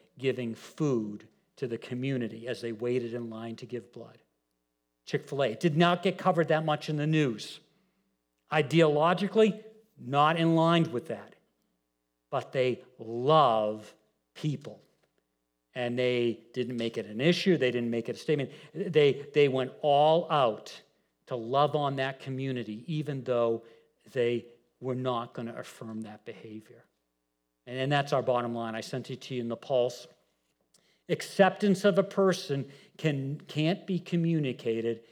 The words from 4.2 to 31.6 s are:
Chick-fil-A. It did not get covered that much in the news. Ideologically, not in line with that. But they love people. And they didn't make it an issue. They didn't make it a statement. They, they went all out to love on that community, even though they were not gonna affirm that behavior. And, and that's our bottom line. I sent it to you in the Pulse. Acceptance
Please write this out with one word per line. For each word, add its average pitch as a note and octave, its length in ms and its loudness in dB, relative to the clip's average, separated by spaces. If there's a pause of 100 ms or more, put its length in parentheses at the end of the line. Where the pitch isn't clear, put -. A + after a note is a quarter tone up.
Chick-fil-A. C#3 460 -2
It A2 80 -10
did D#3 160 2
not F3 260 4
get F#3 160 0
covered E3 300 2
that D#3 160 2
much D3+ 260 -2
in D3+ 60 -2
the D3 100 -2
news. D3+ 540 0 (920)
Ideologically, E3 1080 4 (400)
not C#3+ 380 4
in E3 180 4
line E3 380 4
with A#2+ 160 -4
that. - 260 -10 (960)
But C3 220 -6
they B2+ 300 0 (160)
love A#2 960 2 (400)
people. B2+ 460 -8 (960)
And B2 240 -2
they B2 420 2 (120)
didn't B2 240 -4
make A#2 220 -4
it G2+ 80 -6
an G#2+ 120 -8
issue. F3 380 4
They B2+ 140 2
didn't A#2+ 200 -2
make A#2 200 -4
it A2+ 60 -6
a - 20 -16
statement. C#3+ 320 -2 (240)
They, D3+ 580 4
they D3 160 6
went C3 320 0
all D#3 500 4
out B2 480 0 (500)
to C3 80 -6
love C3+ 380 0
on C#3+ 220 0
that C3+ 240 -4
community, B2 640 -6
even D3 380 -6
though A#2 380 0 (500)
they A#2+ 320 0 (360)
were B2+ 140 -4
not B2 380 -4
gonna A#2 240 -10
affirm A2 460 -12
that G#2+ 240 -16
behavior. A2 580 -18 (800)
And, B2 120 -8
and C3 120 0
that's C#3+ 220 2
our C3+ 80 2
bottom A#2+ 340 0
line. A2+ 200 -6
I A2+ 80 -6
sent B2+ 280 -8
it B2+ 120 -10
to C3+ 120 -10
you B2 60 -4
in A#2 80 -6
the A#2 80 -4
Pulse. B2 500 -2 (1000)
Acceptance F#3+ 800 2